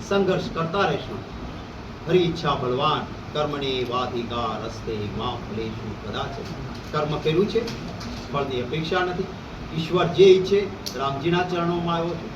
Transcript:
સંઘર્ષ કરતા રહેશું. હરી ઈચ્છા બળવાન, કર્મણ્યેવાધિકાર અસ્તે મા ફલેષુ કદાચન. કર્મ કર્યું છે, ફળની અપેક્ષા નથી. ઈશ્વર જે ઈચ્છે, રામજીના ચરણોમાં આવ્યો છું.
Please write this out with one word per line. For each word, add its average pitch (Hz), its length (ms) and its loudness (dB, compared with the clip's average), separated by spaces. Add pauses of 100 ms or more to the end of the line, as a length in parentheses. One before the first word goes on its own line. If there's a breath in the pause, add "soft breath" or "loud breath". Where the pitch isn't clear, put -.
સંઘર્ષ 185 340 4 (100)
કરતા 165 280 0
રહેશું. 160 380 0 (880)
હરી 180 120 6
ઈચ્છા 160 360 2
બળવાન, 127 500 0 (280)
કર્મણ્યેવાધિકાર 123 1300 -2
અસ્તે 110 320 -6 (200)
મા 120 180 -2
ફલેષુ 107 760 -8
કદાચન. - 380 -6 (440)
કર્મ 151 260 -2
કર્યું 170 320 4
છે, - 180 2 (640)
ફળની 131 300 -2
અપેક્ષા 160 380 0
નથી. 180 240 0 (540)
ઈશ્વર 170 280 2
જે 170 180 6
ઈચ્છે, 190 440 8 (300)
રામજીના 147 520 2
ચરણોમાં 170 460 0
આવ્યો 170 140 0
છું. - 260 -6